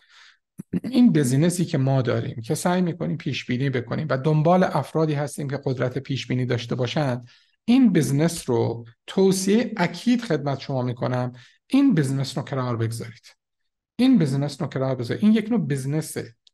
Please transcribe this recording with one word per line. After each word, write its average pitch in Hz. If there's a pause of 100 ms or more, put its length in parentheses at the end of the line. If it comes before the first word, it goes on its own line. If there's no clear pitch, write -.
(840)
این 247
بزنسی 156
که -
ما 135
داریم 117
که 151
سعی 180
می‌کنیم 165
پیش -
بینی 127
بکنیم 127
و 135
دنبال 156
افرادی 156
هستیم 143
که 135
قدرت 131
پیش 131
بینی 127
داشته 123
باشند، 123 (360)
این 240
بزنس 147
رو 117 (220)
توصیه 190
اکید 233
خدمت 143
شما 131
می‌کنم، 123 (340)
این 269
بزنس 135
رو 123
کنار 127
بگذارید. 113 (600)
این 254
بزنس 143
رو 135
کنار 131
بگذارید. 120
این 214
یک 214
نوع 233
بزنسه، 139 (200)